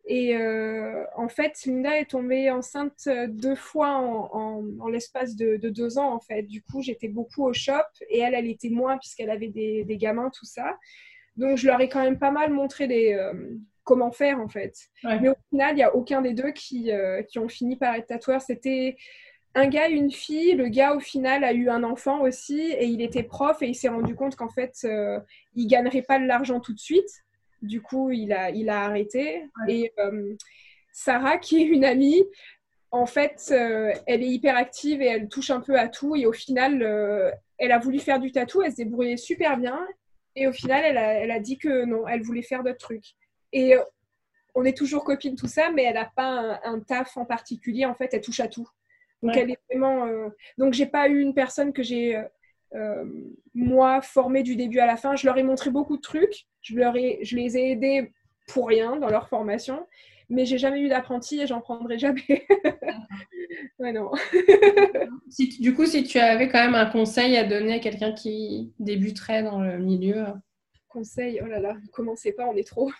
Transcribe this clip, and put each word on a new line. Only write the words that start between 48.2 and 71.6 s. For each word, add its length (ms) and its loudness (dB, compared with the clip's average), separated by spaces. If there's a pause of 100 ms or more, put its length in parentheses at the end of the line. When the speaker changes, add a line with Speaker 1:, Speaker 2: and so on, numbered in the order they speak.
Speaker 1:
touche 180 -8
à 80 -2
tout. 200 -12 (540)
Donc, 140 -2
Speaker 2:
Ouais. 60 4
Speaker 1:
elle 100 0
est 80 -8 (100)
vraiment, 380 0
euh, 220 -6 (280)
donc, 160 4
j'ai 140 2
pas 220 2
eu 120 4
une 140 0
personne 380 0
que 100 -4
j'ai, 320 -2
euh, 80 -6 (500)
euh, 320 -8 (480)
moi, 480 4
formée 400 2
du 140 -2
début 240 0
à 80 6
la 100 2
fin. 180 -2
Je 120 0
leur 100 4
ai 60 2
montré 260 0
beaucoup 280 0
de 40 -12
trucs. 460 0 (140)
Je 140 -12
leur 200 2
ai, 280 0
je 120 -6
les 220 -2
ai 140 2
aidés 400 0 (360)
pour 200 -2
rien 280 4
dans 140 -2
leur 200 0
formation. 560 -4 (440)
Mais 160 2
j'ai 120 0
jamais 220 0
eu 80 2
d'apprenti 540 -2
et 60 0
j'en 120 -4
prendrai 400 -8
jamais. 280 0
<laughs> 1500 0
Ouais, 120 -4
non. 200 -6 (200)
<laughs> 1000 6
Speaker 2:
Si 200 0
tu, 120 -10
du 120 4
coup, 120 4
si 180 2
tu 160 -2
avais 300 6
quand 140 6
même 120 4
un 100 6
conseil 520 2
à 60 4
donner 320 0
à 40 -2
quelqu'un 340 -4
qui 680 -8
débuterait 640 -2
dans 180 -4
le 160 -2
milieu, 400 0 (100)
euh. 60 -8 (560)
Speaker 1:
Conseil, 520 -8
oh 60 -8
là 140 -6